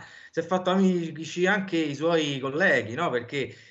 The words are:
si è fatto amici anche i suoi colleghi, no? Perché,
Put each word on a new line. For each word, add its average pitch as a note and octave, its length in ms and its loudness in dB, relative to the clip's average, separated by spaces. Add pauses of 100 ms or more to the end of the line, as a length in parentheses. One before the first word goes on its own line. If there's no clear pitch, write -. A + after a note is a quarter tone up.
(300)
si - 120 -4
è - 20 -8
fatto F#3 260 0
amici F3 800 0
anche F#3+ 300 0
i D3+ 180 -2
suoi D3+ 440 0
colleghi, C3+ 560 2
no? E3 140 -2
Perché, B2 460 -4 (160)